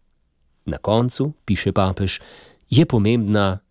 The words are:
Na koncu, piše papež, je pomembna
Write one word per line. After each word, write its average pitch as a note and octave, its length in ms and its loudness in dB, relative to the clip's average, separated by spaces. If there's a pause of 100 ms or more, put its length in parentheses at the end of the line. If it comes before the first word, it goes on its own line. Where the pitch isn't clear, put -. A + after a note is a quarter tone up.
(640)
Na D2+ 120 -6
koncu, B2+ 560 0 (120)
piše G2 260 0
papež, F#2+ 480 -2 (500)
je D3+ 160 4
pomembna G#2 760 0 (100)